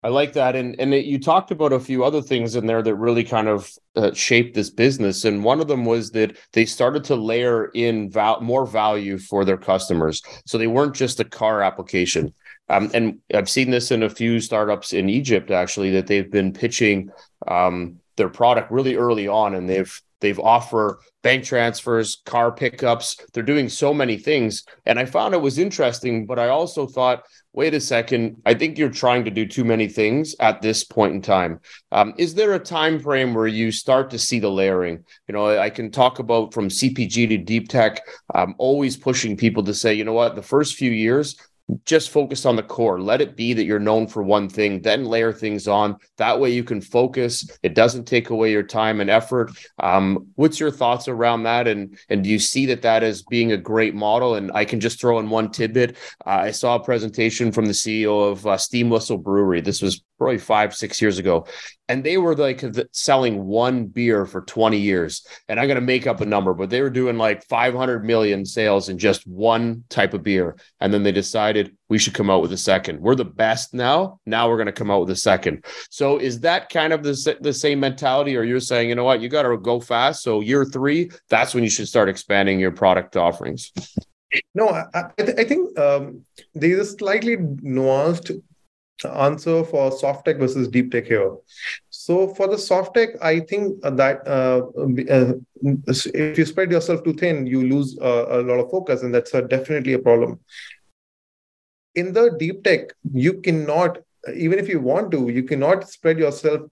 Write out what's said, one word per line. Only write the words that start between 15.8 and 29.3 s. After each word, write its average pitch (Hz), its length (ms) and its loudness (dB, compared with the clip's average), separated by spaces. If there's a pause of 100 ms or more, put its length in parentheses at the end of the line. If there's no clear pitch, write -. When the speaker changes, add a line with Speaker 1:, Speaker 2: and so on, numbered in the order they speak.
Speaker 1:
that 95 140 2
they've 101 240 0
been 98 220 0
pitching, 104 580 0 (380)
um, 87 500 0 (180)
their 117 120 0
product 120 420 2
really 127 260 0
early 113 320 0
on, 101 260 0
and 90 140 -6
they've, 95 320 -2 (200)
they've 101 200 -2
offer 113 600 2 (220)
bank 131 220 2
transfers, 117 800 -2
car 117 280 0
pickups. 120 640 -2 (160)
They're 123 100 -6
doing 135 260 0
so 147 240 0
many 127 240 0
things. 117 480 -2 (200)
And 117 140 2
I 127 60 0
found 202 300 0
it 175 60 2
was 139 180 -2
interesting, 123 680 -2
but 120 120 -6
I 120 100 0
also 151 380 -2
thought, 127 380 -2 (280)
"Wait 151 220 0
a 147 60 0
second, 117 680 -2
I 117 80 8
think 147 240 -2
you're 151 100 2
trying 123 360 0
to 110 60 -4